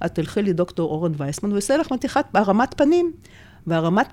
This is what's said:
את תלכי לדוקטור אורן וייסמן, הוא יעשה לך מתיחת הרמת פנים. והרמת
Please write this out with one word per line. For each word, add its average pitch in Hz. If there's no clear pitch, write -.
את 170
תלכי 165
לדוקטור 175
אורן 160
וייסמן, 147
הוא 202
יעשה 262
לך 320
מתיחת 269
הרמת 208
פנים. 339
והרמת 165